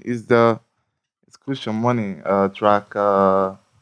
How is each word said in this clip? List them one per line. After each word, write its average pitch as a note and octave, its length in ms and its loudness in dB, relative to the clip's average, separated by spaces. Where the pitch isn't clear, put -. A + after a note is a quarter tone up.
It's A#2 160 -8
the, A#2 360 4
it's - 80 -20
Cushion C3 400 -8
Money, A2 480 -4
uh, G2 240 0
track, G#2 480 0
uh, G2 540 0
I G2 60 -14